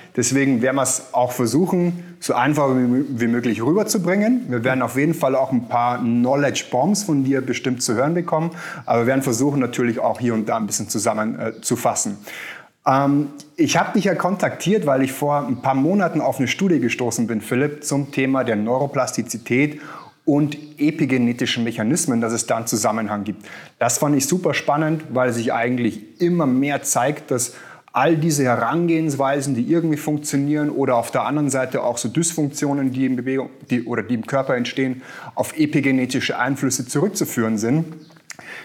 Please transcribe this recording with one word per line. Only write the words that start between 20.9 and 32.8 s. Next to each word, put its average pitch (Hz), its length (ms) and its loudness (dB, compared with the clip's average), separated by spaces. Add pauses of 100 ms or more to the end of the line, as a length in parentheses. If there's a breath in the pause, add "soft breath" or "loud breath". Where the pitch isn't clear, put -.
Mechanismen, 117 560 0
dass 113 120 0
es 113 140 -2
da 117 120 0
einen 113 100 -6
Zusammenhang 107 560 0
gibt. 101 200 -8 (360 loud breath)
Das 120 180 2
fand 147 160 2
ich 135 140 2
super 175 260 0
spannend, 156 560 0
weil 127 220 2
sich 117 200 -2
eigentlich 120 680 -2
immer 175 260 2
mehr 135 360 2
zeigt, 139 500 0
dass 120 220 -2 (380 loud breath)
all 156 240 4
diese 147 280 2
Herangehensweisen, 139 1080 2
die 120 180 0
irgendwie 165 240 2
funktionieren 147 720 0
oder 131 260 2
auf 117 140 0
der 123 140 0
anderen 143 260 0
Seite 131 320 -2
auch 117 160 -2
so 120 100 -4
Dysfunktionen, 143 840 0